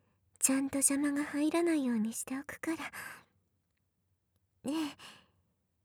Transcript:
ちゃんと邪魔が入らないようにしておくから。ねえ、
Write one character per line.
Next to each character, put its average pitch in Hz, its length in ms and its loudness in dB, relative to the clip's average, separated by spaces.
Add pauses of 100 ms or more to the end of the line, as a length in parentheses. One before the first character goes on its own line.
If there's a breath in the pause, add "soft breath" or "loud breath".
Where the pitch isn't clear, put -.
(380 loud breath)
ち - 140 4
ゃ 269 80 2
ん 269 100 -2
と 277 80 -2
邪 277 180 4
魔 294 140 2
が 285 140 0
入 294 260 0
ら 339 140 4
な 330 100 4
い 285 100 2
よ 240 100 2
う 226 40 2
に 220 140 0
し - 120 -6
て 262 140 -6
お 277 60 -8
く - 160 -12
か - 100 -4
ら。 330 60 -2 (1900 loud breath)
ね 302 220 0
え、 - 40 -20 (880 soft breath)